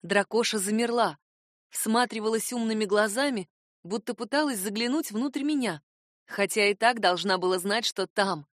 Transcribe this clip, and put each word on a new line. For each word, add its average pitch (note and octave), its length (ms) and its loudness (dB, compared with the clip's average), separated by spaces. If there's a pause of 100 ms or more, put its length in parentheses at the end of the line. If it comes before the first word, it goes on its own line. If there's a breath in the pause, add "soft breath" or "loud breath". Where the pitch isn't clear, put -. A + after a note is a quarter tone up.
Дракоша G3+ 560 0
замерла, G#3+ 600 0 (520)
всматривалась A3 800 0
умными A3 320 0
глазами, G#3 640 0 (340)
будто G#3+ 320 -6
пыталась C4+ 460 -2
заглянуть A#3 500 -2
внутрь C4+ 320 -2
меня, B3+ 400 -2 (440)
хотя G3+ 420 0
и G#3 60 2
так A3+ 260 2
должна F#3 380 2
была F#3 200 2
знать, G3+ 260 -2
что - 220 -2
там. F#3 480 -2